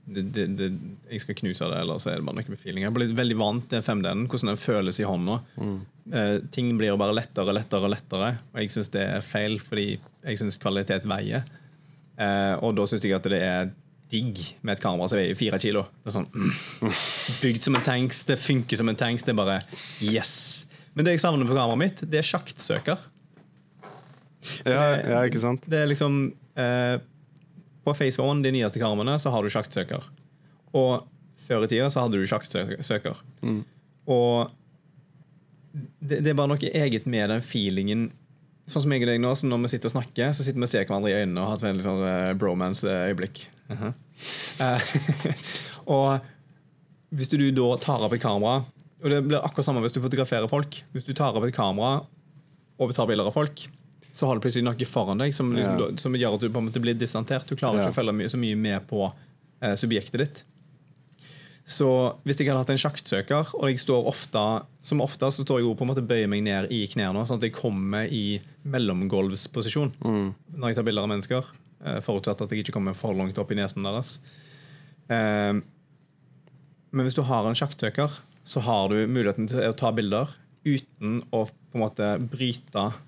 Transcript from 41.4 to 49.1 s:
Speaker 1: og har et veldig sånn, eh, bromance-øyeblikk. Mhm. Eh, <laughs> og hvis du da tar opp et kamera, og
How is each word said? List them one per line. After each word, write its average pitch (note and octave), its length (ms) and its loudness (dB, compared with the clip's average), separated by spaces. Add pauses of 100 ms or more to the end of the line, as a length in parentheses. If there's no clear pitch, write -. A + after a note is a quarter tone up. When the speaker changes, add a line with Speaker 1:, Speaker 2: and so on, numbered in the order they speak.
Speaker 1:
og G#2+ 100 0
har G#2+ 80 -2
et A2 80 -2
veldig F#2+ 180 -2
sånn, F#2+ 200 0
eh, F#2 320 0
bromance-øyeblikk. F#2 1080 -2 (260)
Mhm. G#2+ 220 -6 (720)
Eh, B2 280 2 (440)
<laughs> - 600 -4
og - 1200 -2
hvis C3 140 -2
du D3+ 80 4 (160)
da B2 140 6 (140)
tar B2 240 2
opp G#2+ 80 2
et A2+ 80 -2
kamera, A2+ 380 2 (360)
og D3 160 -2